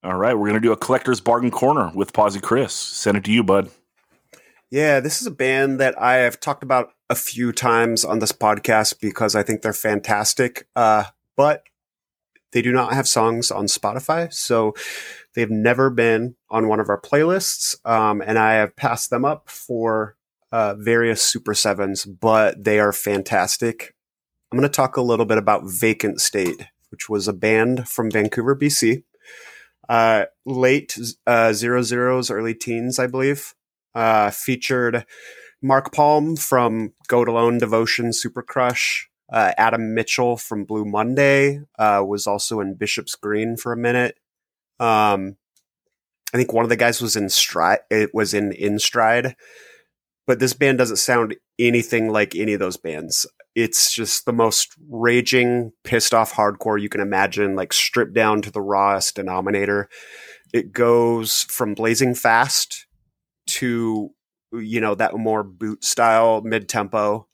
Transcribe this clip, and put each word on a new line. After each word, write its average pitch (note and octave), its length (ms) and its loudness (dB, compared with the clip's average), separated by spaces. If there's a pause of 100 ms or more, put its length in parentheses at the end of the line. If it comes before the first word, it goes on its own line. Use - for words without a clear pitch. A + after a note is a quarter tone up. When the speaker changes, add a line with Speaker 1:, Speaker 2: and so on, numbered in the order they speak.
Speaker 1:
All F#2 120 -4
right, G#2+ 180 2
we're G#2 140 0
gonna G#2+ 120 2
do A2+ 140 4
a - 40 0
Collector's B2+ 440 -2
Bargain A#2+ 300 0
Corner C3 440 0
with F#2+ 160 -4
Pawsy G2+ 300 0
Chris. A#2+ 320 0
Send - 440 -2
it F#2+ 60 -4
to G2+ 80 -2
you, A#2 100 4
bud. G2 300 2 (1000)
Speaker 2:
Yeah, C#3+ 300 2
this D3 220 -4
is B3+ 60 -8
a G3 40 -8
band C3+ 480 0
that C3 200 0
I B2+ 180 4
have B2 220 2
talked - 220 -6
about B2+ 300 -2 (180)
a B2 60 0
few A#2+ 360 -4
times A#2 540 2
on A2 140 -2
this A2 140 -2
podcast G#2+ 680 2
because G#2+ 340 -2
I G2+ 80 2
think G#2+ 180 -4
they're G#2+ 120 -2
fantastic. G#2+ 1040 -2
Uh, G#2+ 300 4 (300)
but D3 280 2 (880)
they A#2+ 100 0
do A#2+ 100 0
not B2 220 0
have C3+ 140 0
songs A#2 420 0
on G2+ 160 -4
Spotify, C3 680 -4
so A2+ 440 0 (600)
they've A#2 140 -2
never A#2+ 400 2
been A#2 460 0 (140)
on A2 180 0
one G#2+ 120 2
of G2+ 100 -2
our G2+ 100 0
playlists. - 760 -2 (140)
Um, G#2+ 320 2
and A2 160 0
I A2 160 4
have G#2+ 220 0
passed A#2+ 340 -4
them B2 160 -2
up D3+ 240 -4
for, A2 680 -4 (360)
uh, G#2+ 240 0
various A2+ 460 2
Super - 320 -2
Sevens, G2 520 -2
but G#2+ 580 2
they G#2+ 160 4
are G#2 120 4
fantastic. G2+ 1040 -4 (560)
I'm A#2+ 60 -2
gonna C#3 100 2
talk C3+ 300 0
a C3 40 0
little A#2 240 2
bit A2 120 2
about G#2 280 0
Vacant G#2 540 -2
State, F2+ 460 -4 (240)
which - 180 -14
was G2+ 200 -4
a G#2 60 -2
band A2 540 0
from A2+ 220 -4
Vancouver, A2 460 0
B D3 120 -2
C. C3 360 0 (840)
Uh, A2+ 380 4 (200)
late, C3 520 0 (300)
uh, A2+ 260 4
zero A#2+ 300 0
zeros, B2 480 -2
early A2+ 240 -4
teens, A#2+ 420 -6
I B2+ 80 0
believe. C3 480 -2 (400)
Uh, A2 380 2
featured B2 760 -2 (560)
Mark C3+ 300 2
Palm D3+ 440 2
from A#2 600 0 (120)
Go A#2+ 140 4
It A#2 60 2
Alone, A#2 320 2
Devotion, A2+ 520 0
Super A#2+ 300 -6
Crush. - 680 -2 (240)
Uh, A2 280 2
Adam A2+ 340 2
Mitchell A#2 440 -2
from G#2 260 -8
Blue G#2+ 220 -6
Monday, C#3 760 2 (160)
uh, G#2 260 2
was G2+ 220 -4
also G#2 340 -4
in G2 140 -4
Bishop's - 400 -6
Green G#2+ 420 -4
for A#2+ 160 -8
a A#2 60 -4
minute. A#2+ 400 0 (640)
Um, G#2 580 2 (960)
I A#2+ 40 0
think B2 140 0
one A#2 140 2
of A2+ 40 -4
the A#2+ 60 4
guys A#2 240 2
was A2+ 160 -4
in G2+ 140 -2
Stride. F2 520 2 (100)
It G#2+ 240 0
was G2+ 180 0
in G2+ 180 0
In G#2 280 -2
Stride, A#2+ 560 0 (920)
but B2+ 140 0
this B2+ 140 0
band C#3 260 2
doesn't A2+ 180 0
sound A#2 380 0 (240)
anything A#2 520 2
like G#2 240 0
any G#2 180 -2
of G2 60 -4
those F#2 180 -4
bands. D#2 500 -6 (260)
It's - 380 0
just - 340 -4
the A#2+ 80 -2
most A2+ 400 0 (160)
raging, A#2+ 840 0 (100)
pissed - 300 0
off A2+ 200 2
hardcore G#2 480 0
you G#2 80 -6
can G#2 120 -4
imagine, G2 540 0
like, F#2 180 -4
stripped - 400 -2
down G#2+ 300 2
to G#2 80 -12
the G#2+ 100 -6
rawest G2 540 0
denominator. G2 760 -2 (640)
It A2+ 180 -2
goes A#2 760 2
from G#2+ 260 -4
blazing A#2 400 0
fast - 720 0 (600)
to, A2+ 640 -4 (420)
you A2+ 280 -4
know, G#2+ 140 0
that D#3 200 0
more A2 280 -2
boot G2+ 400 -10
style A2+ 580 4
mid A2 260 -4
tempo. G#2 680 -2